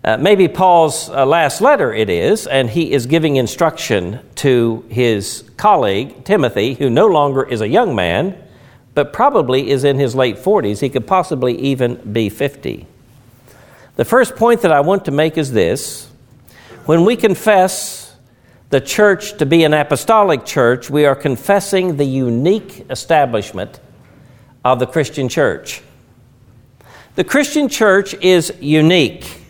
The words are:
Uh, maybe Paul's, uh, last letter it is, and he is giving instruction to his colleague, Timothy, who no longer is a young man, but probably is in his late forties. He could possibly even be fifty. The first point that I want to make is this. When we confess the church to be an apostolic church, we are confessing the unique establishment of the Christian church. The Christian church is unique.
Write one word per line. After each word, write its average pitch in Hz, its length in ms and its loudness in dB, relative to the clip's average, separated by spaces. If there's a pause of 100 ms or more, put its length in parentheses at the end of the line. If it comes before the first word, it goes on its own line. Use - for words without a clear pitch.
Uh, 110 140 2
maybe 185 320 4
Paul's, 170 600 2
uh, 135 160 0
last 151 360 0
letter 214 320 2
it 107 160 0
is, 101 360 0
and 131 260 -2
he 160 200 -2
is 123 140 0
giving 151 320 0
instruction 117 800 -2 (160)
to 117 540 0
his 113 560 -2 (100)
colleague, 131 720 0
Timothy, 127 480 0
who 131 160 -2
no 165 180 4
longer 143 360 2
is 113 180 -6
a 107 80 -2
young 185 260 0
man, 101 400 -2 (580)
but 143 200 -2
probably 147 560 0
is 135 160 0
in 135 120 2
his 127 160 0
late 127 240 0
forties. 127 440 -2
He 135 80 -2
could 120 180 -4
possibly 131 500 -2
even 127 440 -2 (100)
be 110 160 0
fifty. - 580 -8 (1080)
The 113 100 0
first 247 300 2
point 233 260 2
that 175 100 2
I 143 100 4
want 190 240 0
to 147 60 -4
make 156 280 -2
is 135 140 -4
this. 98 520 -2 (800)
When 165 180 2
we 226 120 4
confess 196 1000 0 (560)
the 139 100 2
church - 600 0
to 151 80 0
be 165 160 4
an 151 100 4
apostolic 156 720 2
church, 123 420 0
we 147 200 0
are 139 80 2
confessing 180 840 -2
the 143 80 0
unique 135 880 -2
establishment 117 880 -2 (840)
of 127 140 2
the 123 80 -2
Christian 135 440 -4
church. 110 520 -4 (1300)
The 180 80 -2
Christian 285 460 0
church 196 520 2
is 180 380 2
unique. 156 680 2 (240)